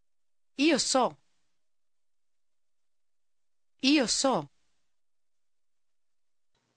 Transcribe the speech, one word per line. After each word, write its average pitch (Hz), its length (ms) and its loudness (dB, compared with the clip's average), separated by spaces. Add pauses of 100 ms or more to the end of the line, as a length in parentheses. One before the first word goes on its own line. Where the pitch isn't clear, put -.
(560)
Io 285 220 2
so. 220 360 -2 (2750)
Io 269 240 2
so. 190 420 -4 (2250)